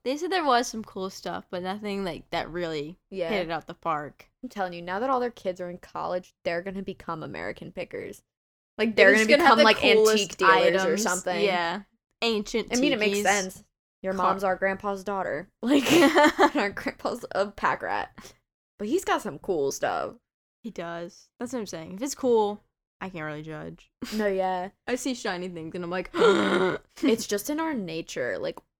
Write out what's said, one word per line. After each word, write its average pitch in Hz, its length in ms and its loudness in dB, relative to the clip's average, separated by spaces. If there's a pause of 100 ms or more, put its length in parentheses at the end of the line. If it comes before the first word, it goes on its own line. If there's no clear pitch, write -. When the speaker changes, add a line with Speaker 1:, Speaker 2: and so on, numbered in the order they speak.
Speaker 1:
They 269 140 -2
said 330 140 -4
there 359 120 0
was 254 240 4
some 220 160 -10
cool 190 280 -8
stuff, 180 400 -10
but 180 100 -6
nothing, 196 420 -6
like, 170 280 -8
that 160 180 -4
really 160 480 -6 (140)
Speaker 2:
Yeah. 180 180 -4
Speaker 1:
hit 185 180 -2
it 165 40 -6
out 156 160 -6
the - 80 -14
park. 151 520 -6 (140)
Speaker 2:
I'm 254 80 -12
telling 185 240 -4
you, 175 80 -10
now 180 180 -6
that 262 120 -2
all 254 80 0
their 240 100 -2
kids 185 320 -8
are 175 80 -8
in 175 80 -12
college, 170 560 -8 (100)
they're 175 200 -2
gonna 196 180 -8
become 170 400 -8
American 95 500 -10
pickers. - 520 -12 (560)
Like, 220 160 0
Speaker 1:
They're 196 160 10
Speaker 2:
they're 208 60 6
Speaker 1:
just 220 120 4
Speaker 2:
gonna 294 140 8
Speaker 1:
gonna 302 60 10
have 226 80 8
Speaker 2:
become, - 0 -
Speaker 1:
the 233 60 6
Speaker 2:
like, 220 220 6
antique 214 120 8
Speaker 1:
coolest 220 420 4
Speaker 2:
dealers 185 440 6
or 185 40 0
Speaker 1:
items. 208 160 0
Speaker 2:
something. 180 420 0
Speaker 1:
Yeah. 180 360 0 (420)
Ancient 220 520 0
Speaker 2:
I - 40 2
mean, 285 140 4
it 220 60 -2
makes 202 200 2
Speaker 1:
tikis. 208 40 -2
Speaker 2:
sense. 196 400 0 (380)
Your 190 120 -4
Speaker 1:
Car- 185 140 -2
Speaker 2:
mom's 190 160 0
our 185 120 0
grandpa's 196 480 -4
daughter. 185 520 -6
<laughs> - 60 -16
Like, 262 300 4
Speaker 1:
<laughs> 302 640 6
Speaker 2:
our 202 160 0
grandpa's - 600 -8
a 202 160 -2
pack - 360 -4
rat. - 500 -8 (460)
But 208 80 -6
he's 330 180 -2
got 349 160 0
some 151 180 -8
cool 143 320 -2
stuff. 90 440 -4 (480)
Speaker 1:
He 220 80 -12
does. 170 580 -12 (100)
That's 240 140 -8
what 247 60 -6
I'm 208 80 -6
saying. 170 280 -12
If 196 60 -10
it's 277 140 -6
cool, 214 480 2 (380)
I 190 80 -10
can't 165 160 -10
really 151 180 -8
judge. 156 480 -14 (240)
Speaker 2:
No, 214 100 0
yeah. 185 520 0
Speaker 1:
<laughs> - 100 -16
I 240 80 -2
see 254 180 -4
shiny 185 340 -6
things 165 280 -12
and 180 80 -8
I'm 170 80 -8
like, 185 200 -4
<gasps> 196 920 2
Speaker 2:
It's 226 240 2
just 208 240 -4
in 302 80 -2
our 320 160 -2
nature. 160 640 -6
Like, - 180 -6 (220)